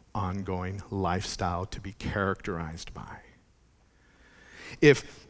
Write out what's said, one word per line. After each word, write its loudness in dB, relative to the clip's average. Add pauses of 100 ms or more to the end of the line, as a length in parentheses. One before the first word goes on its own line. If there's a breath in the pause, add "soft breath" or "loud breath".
(140)
ongoing -4 (100)
lifestyle 0
to -10
be -10
characterized -4
by. -14 (1600 loud breath)
If 6